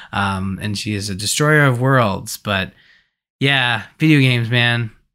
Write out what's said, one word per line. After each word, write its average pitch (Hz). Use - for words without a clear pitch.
Um, 98
and 104
she 107
is 101
a 98
destroyer 147
of 123
worlds. 117
But 95
yeah, 127
video 156
games, 123
man, 120